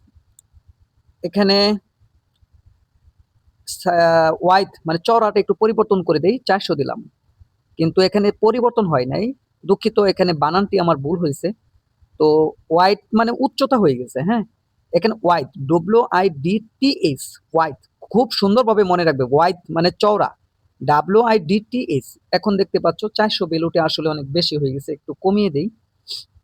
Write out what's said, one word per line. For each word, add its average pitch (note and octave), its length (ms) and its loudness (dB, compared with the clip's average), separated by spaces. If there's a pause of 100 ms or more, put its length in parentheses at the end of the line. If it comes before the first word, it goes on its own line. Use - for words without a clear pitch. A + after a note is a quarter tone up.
(1200)
এখানে G3+ 540 0 (1900)
সা-, E3 760 2
ওয়াইড F#3 260 2 (180)
মানে E3 180 -2
চওড়াটা A3 360 2
একটু G3 140 -2
পরিবর্তন G#3+ 500 0
করে D#3+ 160 0
দেই, F#3+ 260 0
চারশো F#3 300 -2
দিলাম, C3 340 -6 (680)
কিন্তু E3 240 0
এখানে G3+ 300 2
পরিবর্তন A3+ 540 2
হয় C#3+ 200 0
নাই। D#3 280 -4 (320)
দুঃখিত, G3 340 0
এখানে F#3 340 2
বানানটি F3 460 0
আমার E3+ 180 2
ভুল D3 220 -4
হয়েছে। E3 320 -4 (680)
তো D#3 340 2 (160)
ওয়াইড F#3 280 4 (160)
মানে A3+ 260 2
উচ্চতা C4 380 -2
হয়ে D3+ 200 2
গেছে। B2 240 -8
হ্যাঁ, G#3 220 -2 (500)
এখানে A3 300 0
ওয়াইড, E3+ 240 2
ডব্লিউ E3+ 540 0 (100)
আই F#3 180 2
ডি E3 300 -2
টি - 300 -2
এইচ, D3+ 320 -6 (320)
ওয়াইড। D#3+ 220 -2 (260)
খুব - 300 -2
সুন্দরভাবে G#3+ 520 0
মনে F3+ 200 0
রাখবে, C#3+ 200 0
ওয়াইড D#3 320 2 (140)
মানে E3 300 0
চওড়া, G#3 360 0 (480)
ডব্লিউ D3+ 380 2
আই A3 180 2
ডি F3+ 200 -2
টি A#3+ 240 -6
এইচ। C#3 220 -4 (260)
এখন G3 260 0
দেখতে F#3+ 220 -2
পাচ্ছ E3+ 340 -2
চারশো G#3+ 320 -2
ভ্যালুটি E3 340 -2
আসলে D#3+ 300 -2
অনেক D3 220 -6
বেশি E3 260 -2
হয়ে C#3 160 -2
গেছে, C#3 180 -10
একটু D3+ 300 -12
কমিয়ে G3+ 280 0
দেই, D#3 200 -4 (760)